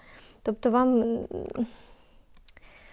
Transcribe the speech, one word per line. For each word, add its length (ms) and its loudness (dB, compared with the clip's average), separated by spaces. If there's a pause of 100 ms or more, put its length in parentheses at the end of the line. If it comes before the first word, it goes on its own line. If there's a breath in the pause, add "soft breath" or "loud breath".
(420 loud breath)
Тобто 280 -2
вам, 320 4
м, 240 -2 (1700 loud breath)